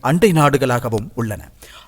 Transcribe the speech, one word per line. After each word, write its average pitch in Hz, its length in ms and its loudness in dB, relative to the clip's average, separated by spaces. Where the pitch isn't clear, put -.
அண்டை 170 300 2
நாடுகளாகவும் 127 840 0
உள்ளன. 110 360 -8